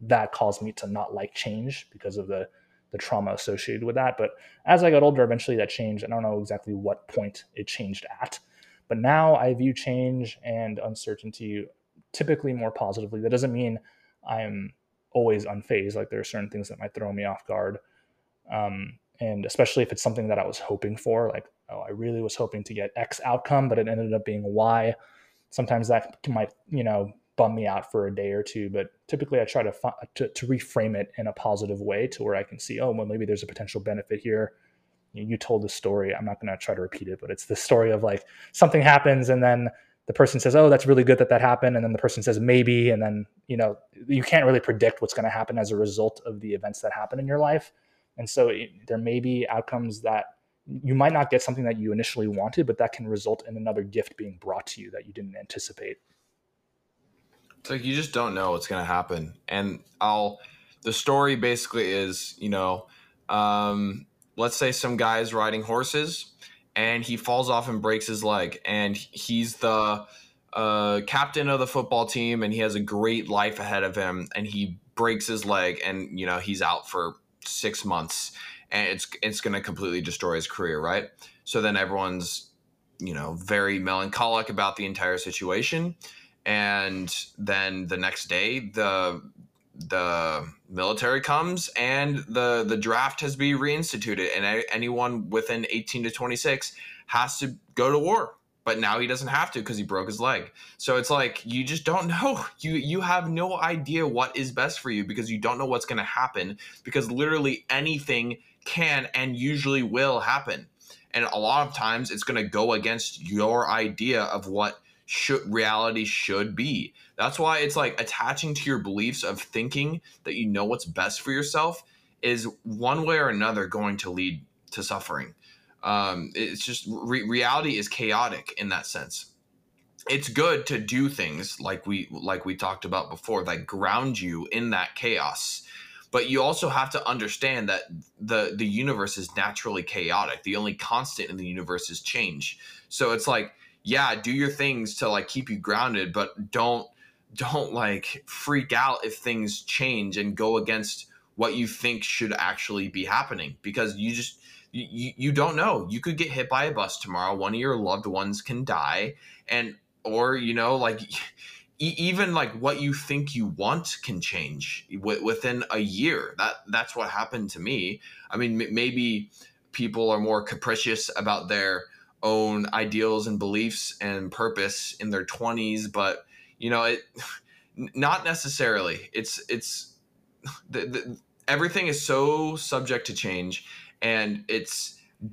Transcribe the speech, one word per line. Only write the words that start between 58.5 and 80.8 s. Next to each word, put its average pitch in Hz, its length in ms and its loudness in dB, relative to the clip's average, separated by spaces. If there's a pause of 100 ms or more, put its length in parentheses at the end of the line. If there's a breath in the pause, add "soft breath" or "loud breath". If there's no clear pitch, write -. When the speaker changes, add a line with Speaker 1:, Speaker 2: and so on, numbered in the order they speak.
Speaker 2:
what's 85 160 -2
gonna 92 180 -2
happen. 87 500 -2 (140)
And 98 320 -2 (200)
I'll, 104 400 2 (420 loud breath)
the - 100 -2
story 139 440 4
basically 117 560 0
is, 98 460 -4
you 107 100 -4
know, 92 380 0 (420 soft breath)
um, 104 800 0 (300)
let's 120 200 0
say 127 160 2
some 123 240 -2
guy's 113 360 2
riding 110 300 0
horses 131 680 -2 (420 loud breath)
and 113 300 0
he 120 120 -4
falls 123 340 0
off 120 180 0
and 110 120 -4
breaks 110 260 0
his 110 180 -4
leg, 101 400 0
and 101 320 0
he's 117 600 -4
the, 107 500 2 (480 loud breath)
uh, 104 520 2
captain 143 420 0
of 135 120 4
the 127 60 0
football 120 400 0
team, 117 360 -2
and 107 100 0
he 110 80 -2
has 107 140 2
a 104 60 -2
great 104 480 0
life 104 320 0
ahead 101 240 -2
of 92 100 -2
him, 92 400 -2
and 104 120 -4
he 101 320 -4 (160)
breaks 113 320 0
his 110 180 -4
leg, 92 400 2
and, 95 340 -6
you 92 60 -4
know, 90 140 0
he's 95 240 -4
out 85 260 0
for 85 280 -4 (280)
six - 400 -4
months, 85 480 -4 (380 loud breath)
and 101 180 0
it's, 92 180 -4 (160)
it's 107 200 -2
gonna 101 180 -2
completely 90 400 -4
destroy 85 340 -2
his 80 120 -2
career, 80 340 -4